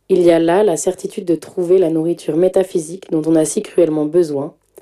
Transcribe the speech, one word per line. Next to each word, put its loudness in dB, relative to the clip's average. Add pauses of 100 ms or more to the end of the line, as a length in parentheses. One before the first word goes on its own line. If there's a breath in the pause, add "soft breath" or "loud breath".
Il 2
y 6
a 4
là 2
la 0
certitude -6
de 0
trouver -2
la 2
nourriture -4
métaphysique -2
dont 0
on 2
a 2
si -4
cruellement 0
besoin, -2 (260 soft breath)